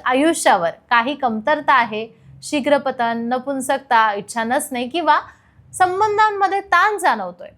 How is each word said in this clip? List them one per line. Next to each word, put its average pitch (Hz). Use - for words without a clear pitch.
आयुष्यावर 254
काही 240
कमतरता 285
आहे, 220
शीघ्रपतन, 262
नपुंसकता, 254
इच्छा 208
नसणे 247
किंवा 311
संबंधांमध्ये 403
ताण 392
जाणवतोय 214